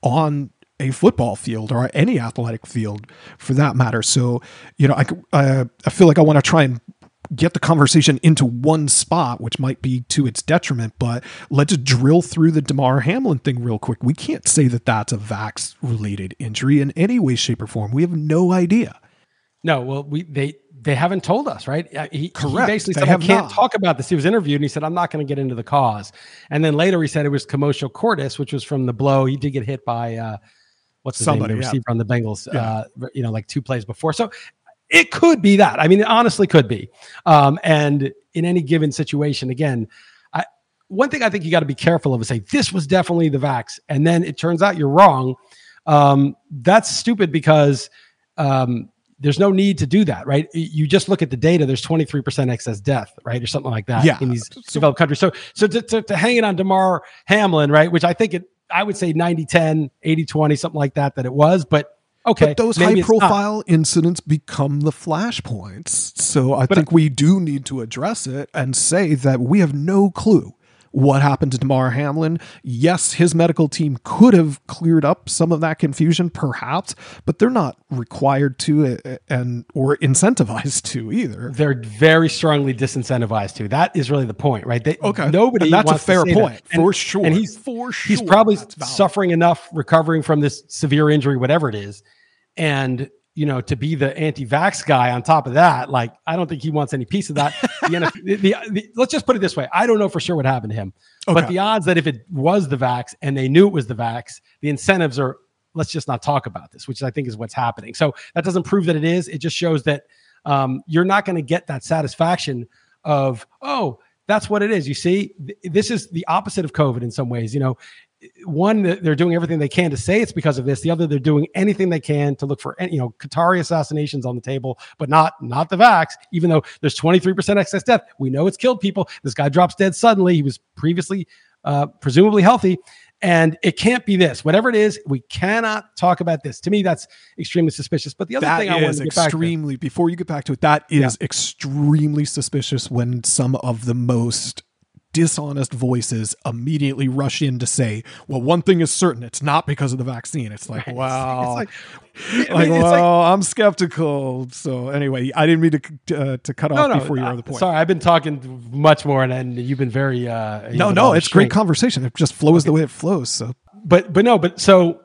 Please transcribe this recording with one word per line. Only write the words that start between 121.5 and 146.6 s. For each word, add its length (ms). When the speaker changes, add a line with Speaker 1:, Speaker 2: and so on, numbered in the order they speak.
Speaker 2:
anything 340
they 120
can 360
to 80
look 160
for, 180
any, 140
you 60
know, 200
Qatari 420
assassinations 680
on 80
the 80
table, 360
but 100
not, 320
not 300
the 60
vax, 320
even 200
though 120
there's 120
twenty-three 380
percent 260
excess 240
death. 200
We 100
know 180
it's 120
killed 220
people. 280
This 100
guy 160
drops 260
dead 200
suddenly. 400
He 80
was 160
previously, 520
uh, 220
presumably 560
healthy. 360
And 400
it 160
can't 260
be 120
this. 280
Whatever 240
it 80
is, 300
we 140
cannot 760
talk 240
about 220
this. 180
To 100
me, 120
that's 240
extremely 320
suspicious. 420
But 160
the 80
other 100
Speaker 1:
That 120
Speaker 2:
thing 100
I 60
wanted 160
Speaker 1:
is 80
Speaker 2:
to 60
get 100
back 160
to 60
Speaker 1:
extremely, 400
before 340
you 60
get 100
back 180
to 80
it, 80
that 300
is 100
Speaker 2:
Yeah. 240
Speaker 1:
extremely 1040
suspicious 640
when 340
some 320
of 300
the 80
most 680
dishonest 640
voices 640
immediately 640